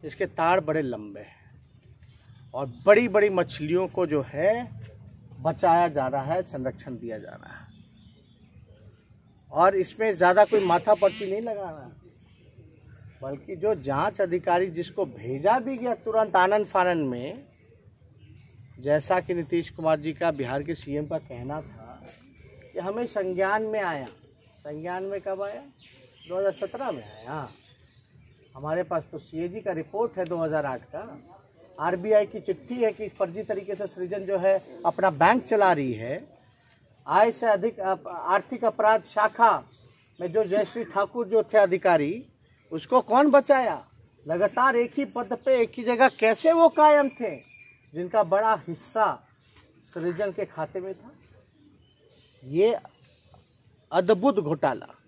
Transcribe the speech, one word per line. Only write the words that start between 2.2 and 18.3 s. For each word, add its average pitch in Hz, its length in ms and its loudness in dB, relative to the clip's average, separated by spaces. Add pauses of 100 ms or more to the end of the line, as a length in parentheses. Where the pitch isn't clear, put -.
और 135 120 -6 (200)
बड़ी-बड़ी 208 420 6
मछलियों 175 600 -2
को 180 180 -2
जो 147 160 -2
है 208 580 -2 (600)
बचाया 170 480 2
जा 139 180 -2
रहा 135 280 -2
है, 185 80 -2
संरक्षण 131 540 -8
दिया 113 220 -10
जा - 120 -16
रहा - 260 -20
है। - 120 -20 (1800)
और 180 240 4
इसमें 214 360 -2
ज़्यादा 180 320 6
कोई 202 220 2
माथा 175 280 4
पर्ची 202 360 0
नहीं 208 120 -4
लगा 202 280 -8
रहा 151 140 -16
है, 117 80 -20 (1300)
बल्कि 143 340 -12
जो 208 180 0
जांच 143 460 -2
अधिकारी 180 460 0
जिसको 170 380 -6
भेजा 139 540 -2
भी 262 180 -6
गया 233 180 -4
तुरंत 220 420 0
आनन 196 280 4
फानन 180 340 0
में, 139 500 -6 (1300)